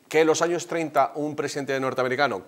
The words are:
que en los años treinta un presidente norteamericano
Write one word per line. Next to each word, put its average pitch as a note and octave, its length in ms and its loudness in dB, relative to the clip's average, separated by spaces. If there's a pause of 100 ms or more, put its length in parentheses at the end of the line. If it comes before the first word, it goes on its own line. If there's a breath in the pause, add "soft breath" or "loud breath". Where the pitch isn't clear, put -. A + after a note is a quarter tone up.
que D3+ 120 4
en D#3+ 60 6
los D#3 160 4
años E3+ 240 -2
treinta D3+ 480 0
un D3+ 200 -4
presidente C#3 460 -4
norteamericano B2+ 680 0